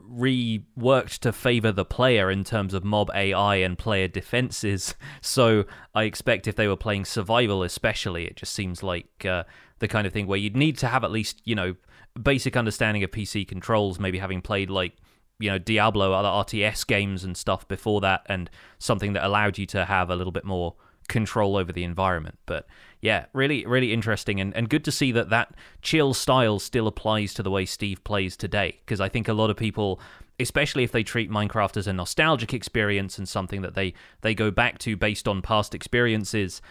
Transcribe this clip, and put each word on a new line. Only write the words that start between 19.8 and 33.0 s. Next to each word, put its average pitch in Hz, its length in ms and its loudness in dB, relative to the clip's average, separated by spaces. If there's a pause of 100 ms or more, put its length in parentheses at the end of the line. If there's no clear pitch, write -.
have 92 260 0
a 90 60 0
little 90 160 -4
bit 90 140 -6
more 90 300 -4 (340)
control 104 480 0
over 90 160 -2
the 87 100 -4
environment. 87 600 -2
But 80 200 -6 (360)
yeah, 107 320 0
really, 135 320 0
really 123 260 2
interesting, 110 480 0
and, 98 160 -2
and 117 140 0
good 147 160 0
to 151 60 -2
see 139 200 2
that 113 180 2
that 113 240 0 (280)
chill 143 320 4
style 123 440 4
still 110 300 0
applies 107 460 0
to 107 100 -6
the 95 80 -2
way 95 140 2
Steve 98 380 -6
plays 98 340 -2
today, 95 480 -2
'cause 101 160 -2
I 98 80 0
think 113 180 -2
a 113 60 2
lot 110 160 2
of 101 80 0
people, 104 420 -2 (400)
especially 143 440 0
if 113 80 0
they 113 120 2
treat 113 260 -2
Minecraft 104 480 0
as 95 80 -2
a 101 80 -2
nostalgic 120 600 0
experience 101 640 0